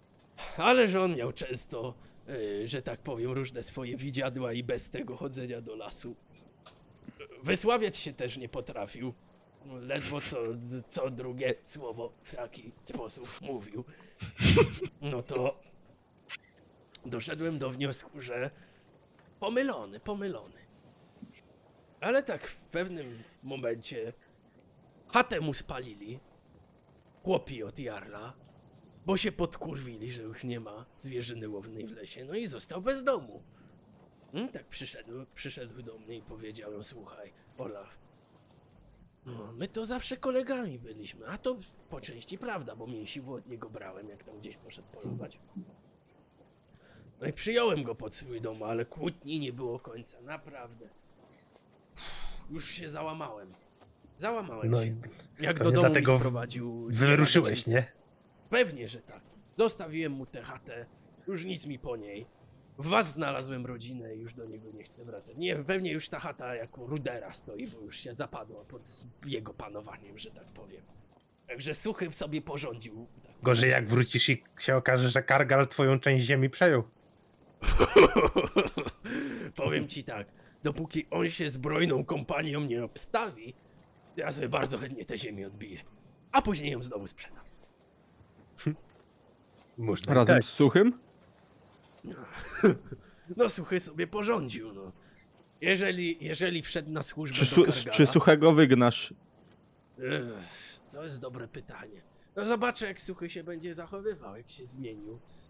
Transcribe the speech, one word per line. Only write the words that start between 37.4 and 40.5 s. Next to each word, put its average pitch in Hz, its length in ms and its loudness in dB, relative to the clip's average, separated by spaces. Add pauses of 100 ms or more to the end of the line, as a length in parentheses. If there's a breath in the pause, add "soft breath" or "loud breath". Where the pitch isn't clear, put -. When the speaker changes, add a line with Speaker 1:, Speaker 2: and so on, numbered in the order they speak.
Speaker 1:
Olaf, 101 420 -12 (1300)
no, 110 260 -12
my 117 160 -8
to 226 180 -8
zawsze 254 300 -6
kolegami 254 640 -2